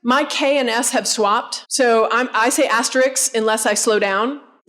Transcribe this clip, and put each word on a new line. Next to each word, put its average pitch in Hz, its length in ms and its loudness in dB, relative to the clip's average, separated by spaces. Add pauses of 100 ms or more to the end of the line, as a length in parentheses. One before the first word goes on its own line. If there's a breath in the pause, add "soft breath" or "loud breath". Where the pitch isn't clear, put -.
My 254 220 0
K 294 320 -2
and 262 120 0
S 233 220 -2
have 214 160 -2
swapped. - 600 -2
So 233 420 2
I'm, 247 220 0
I 226 160 2
say 269 180 0
asterisk 262 680 0
unless 220 300 0
I 214 80 2
slow 214 260 2
down. 208 420 -2 (280)